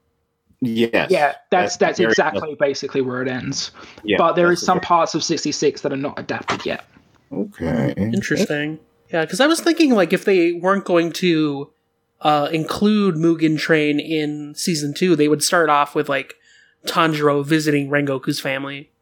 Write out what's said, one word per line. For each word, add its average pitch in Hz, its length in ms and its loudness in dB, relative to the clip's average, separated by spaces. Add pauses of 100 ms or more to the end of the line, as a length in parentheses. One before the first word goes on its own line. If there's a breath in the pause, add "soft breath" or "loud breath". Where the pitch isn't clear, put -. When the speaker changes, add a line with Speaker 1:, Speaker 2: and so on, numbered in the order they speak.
(600)
Speaker 1:
Yes. 113 480 0
Speaker 2:
Yeah, 151 200 2
that's, - 80 -6 (120)
Speaker 1:
That's 190 280 0
Speaker 2:
that's 170 200 0
Speaker 1:
very 113 140 2
Speaker 2:
exactly 156 400 0
Speaker 1:
much 143 80 -12
Speaker 2:
basically 139 420 -2
where 127 220 -4
it 131 40 -4
ends. 131 440 -6 (320 loud breath)
Speaker 1:
Yeah, 104 140 2
Speaker 2:
But 165 160 4
there 175 160 4
Speaker 1:
that's 175 120 0
Speaker 2:
is 202 60 -8
some 180 100 2
Speaker 1:
very - 80 -4
Speaker 2:
parts 165 300 2
of 147 80 -4
sixty-six 147 580 -2
that 143 100 -4
are 139 60 -4
not 139 220 -8
adapted - 480 -8
yet. - 180 -6 (480)
Speaker 1:
Okay. 78 640 -4
Speaker 3:
Interesting. 151 800 -2 (340)
Yeah, 160 140 -2
'cause 185 140 -4
I 269 80 4
was 320 140 0
thinking, 330 320 2
like, 190 200 2
if 180 120 0
they 175 280 4
weren't 185 320 0
going 170 280 2
to, 156 560 0 (520)
uh, 151 300 2
include 196 640 2
Mugen 160 420 2
Train 151 420 2
in 151 560 -4
season 147 400 -2
two, 180 200 4
they 147 120 4
would 147 160 2
start 170 260 2
off 147 240 2
with, 143 160 -2
like, 139 240 -6 (540 soft breath)
Tanjiro 147 580 2
visiting 147 440 0
Rengoku's 143 500 -2
family. 139 500 -8 (120)